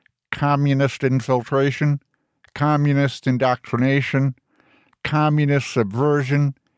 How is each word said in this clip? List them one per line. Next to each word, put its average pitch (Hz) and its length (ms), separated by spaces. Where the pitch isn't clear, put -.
communist 139 760
infiltration, 135 960
communist 143 720
indoctrination, 131 1080
communist 147 680
subversion, 139 840